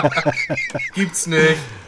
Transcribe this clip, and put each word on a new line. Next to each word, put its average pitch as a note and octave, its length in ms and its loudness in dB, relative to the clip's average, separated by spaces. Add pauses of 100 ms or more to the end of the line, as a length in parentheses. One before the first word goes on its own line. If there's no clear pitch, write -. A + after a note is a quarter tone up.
(920)
Gibt's F#3 340 -2
nicht. D#3 300 4 (300)